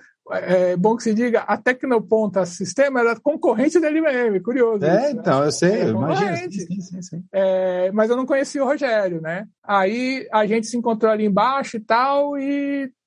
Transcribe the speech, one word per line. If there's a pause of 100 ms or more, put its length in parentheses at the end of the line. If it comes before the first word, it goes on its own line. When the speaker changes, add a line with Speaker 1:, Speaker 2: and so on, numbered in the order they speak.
(300)
Speaker 1:
É,
é
bom
que
se
diga,
a
Tecnoponta
Sistema
era
concorrente
da
L
B
M,
curioso
Speaker 2:
É, (100)
Speaker 1:
isso,
né?
Speaker 2:
então,
eu
sei,
Speaker 1:
Era
Speaker 2:
eu
imagino.
Speaker 1:
concorrente.
Speaker 2:
Sim,
sim,
sim,
sim.
Speaker 1:
É,
mas
eu
não
conhecia
o
Rogério,
né? (180)
Aí
a
gente
se
encontrou
ali
embaixo
e
tal,
e (160)